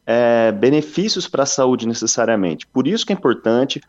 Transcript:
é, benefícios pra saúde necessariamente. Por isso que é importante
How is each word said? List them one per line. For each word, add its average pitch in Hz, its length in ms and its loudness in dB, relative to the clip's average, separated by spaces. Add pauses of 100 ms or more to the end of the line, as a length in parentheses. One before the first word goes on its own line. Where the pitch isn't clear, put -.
é, 117 460 2
benefícios 151 760 0
pra - 180 -2
saúde 127 420 0
necessariamente. 110 800 -2
Por 127 200 -2
isso 220 180 -2
que 208 80 -2
é - 20 -4
importante 123 720 0